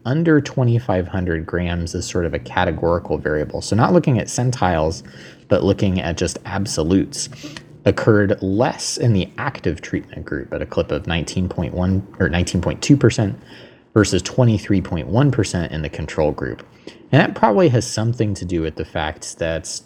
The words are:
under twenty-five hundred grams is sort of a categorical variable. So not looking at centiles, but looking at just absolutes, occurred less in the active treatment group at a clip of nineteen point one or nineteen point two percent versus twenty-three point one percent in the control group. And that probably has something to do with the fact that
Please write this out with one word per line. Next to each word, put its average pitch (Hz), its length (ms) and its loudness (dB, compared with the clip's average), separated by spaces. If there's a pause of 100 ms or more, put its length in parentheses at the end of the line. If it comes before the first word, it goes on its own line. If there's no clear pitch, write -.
under 156 340 4
twenty-five 117 680 0
hundred 87 400 -2
grams 87 480 -2
is 90 100 -4
sort - 200 -2
of 78 100 -2
a 78 40 -2
categorical 85 760 0
variable. 73 440 -2
So - 140 -2
not 151 180 4
looking 156 260 4
at - 100 -4
centiles, 87 720 0 (460)
but - 160 2
looking 95 360 2
at 82 180 -2
just 90 280 -2
absolutes, 92 840 -2 (560)
occurred 104 580 4
less 101 540 -2
in 120 160 2
the 92 240 0
active - 440 -4
treatment - 440 -8
group 69 280 -8
at 73 80 -4
a 76 40 -8
clip - 260 -4
of - 160 -4
nineteen 85 400 -2
point - 260 -4
one 92 320 0 (140)
or 92 80 4
nineteen 87 320 0
point 82 220 -4
two 143 160 6
percent 110 420 2 (540)
versus 98 280 4
twenty-three 104 600 2
point 82 260 -6
one 131 240 4
percent 90 400 0
in 78 120 -6
the 73 60 -6
control 78 440 -2
group. - 340 -8 (460)
And 131 60 8
that - 160 0
probably 202 340 4
has 120 160 2
something 110 500 -2
to 90 100 -8
do 87 160 -2
with 78 160 -4
the 80 80 -6
fact - 540 -6
that 82 240 -4 (220)